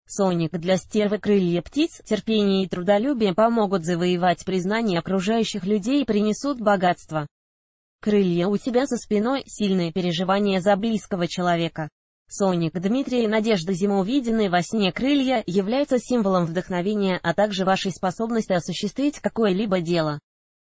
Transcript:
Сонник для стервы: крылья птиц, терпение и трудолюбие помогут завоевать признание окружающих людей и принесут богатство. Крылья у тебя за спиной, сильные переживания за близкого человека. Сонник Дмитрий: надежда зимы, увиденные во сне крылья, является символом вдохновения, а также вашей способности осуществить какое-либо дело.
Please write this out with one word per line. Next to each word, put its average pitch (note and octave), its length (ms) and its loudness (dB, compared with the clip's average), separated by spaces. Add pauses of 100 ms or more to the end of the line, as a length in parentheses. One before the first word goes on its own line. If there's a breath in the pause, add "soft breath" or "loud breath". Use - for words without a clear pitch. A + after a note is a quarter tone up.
Сонник F3 460 0
для F3+ 260 0
стервы: G#3 400 0
крылья F3+ 460 2
птиц, - 420 -4
терпение G3+ 600 0
и E3 40 -6
трудолюбие G3+ 640 0
помогут G#3 520 2
завоевать F3 600 0
признание F#3+ 540 0
окружающих G3 640 -2
людей G#3+ 400 0
и - 20 -12
принесут G#3+ 560 -2
богатство. F3+ 640 0 (760)
Крылья F#3 480 2
у G3+ 100 0
тебя B3 280 0
за B3 120 -2
спиной, A3 500 -2
сильные F#3+ 440 0
переживания F#3 680 0
за G3+ 140 4
близкого G3 520 -2
человека. E3+ 600 -2 (400)
Сонник F3 440 0
Дмитрий: A#3 540 0
надежда G#3 460 0
зимы, G3 260 0
увиденные A3+ 500 0
во F3 140 2
сне G3+ 280 0
крылья, C4 540 0
является A#3+ 540 0
символом F#3+ 460 0
вдохновения, F#3 760 -2
а E3 120 0
также G3 300 0
вашей F#3+ 280 0
способности A3 640 -4
осуществить G#3+ 640 -2
какое-либо G3+ 640 0
дело. D#3 380 -2 (520)